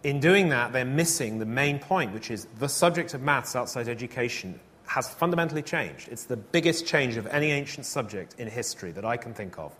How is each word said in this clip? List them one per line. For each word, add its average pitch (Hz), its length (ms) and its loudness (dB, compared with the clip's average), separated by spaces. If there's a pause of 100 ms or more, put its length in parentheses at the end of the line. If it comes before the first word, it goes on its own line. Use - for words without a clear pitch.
in 143 180 0
doing 180 280 8
that, 120 240 2
they're 127 140 2
missing 135 520 2
the 110 60 -2
main 139 340 2
point, 139 360 0
which 107 160 -8
is 104 160 -6 (120)
the 139 120 0
subject 170 420 4
of 135 80 -8
maths 139 340 2
outside 120 320 -2
education 120 720 -4 (280)
has - 240 -2
fundamentally 165 520 0
changed. 127 460 -4
It's - 160 -12
the 123 140 -4
biggest 165 480 2
change 127 320 2
of 107 80 -6
any 147 240 2
ancient 143 340 -2
subject 101 540 -6
in 113 100 -8
history 107 440 -6
that 98 120 -10
I 117 140 0
can 117 160 -10
think 95 240 -10
of. 76 220 -10